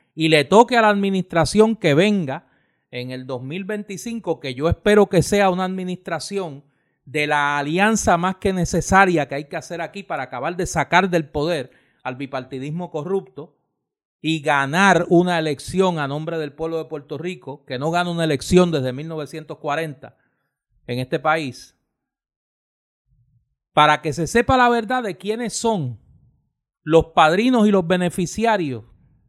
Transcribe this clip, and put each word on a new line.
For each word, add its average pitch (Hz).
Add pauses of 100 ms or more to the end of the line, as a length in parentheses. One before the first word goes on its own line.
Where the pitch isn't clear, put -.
(140)
y 160
le 151
toque 233
a -
la 220
administración 196
que 160
venga 170 (420)
en 123
el 127
dos 127
mil 160
veinticinco, 208
que 131
yo 143
espero 208
que 185
sea 202
una 185
administración 180 (400)
de 147
la 147
alianza 185
más 180
que 190
necesaria 190
que 143
hay 151
que -
hacer 170
aquí 165
para 151
acabar 143
de 180
sacar 175
del 160
poder 151 (300)
al 127
bipartidismo 135
corrupto 180 (640)
y 160
ganar 151
una 180
elección 165
a 143
nombre 156
del 147
pueblo 160
de 156
Puerto 151
Rico, 165
que 127
no 147
gana 175
una 170
elección 170
desde 127
mil 151
novecientos 151
cuarenta 147 (680)
en 123
este 147
país, 156 (2000)
para 151
que 156
se 165
sepa 240
la 247
verdad 240
de 190
quiénes 214
son 160 (840)
los 160
padrinos 208
y 214
los 190
beneficiarios 180 (440)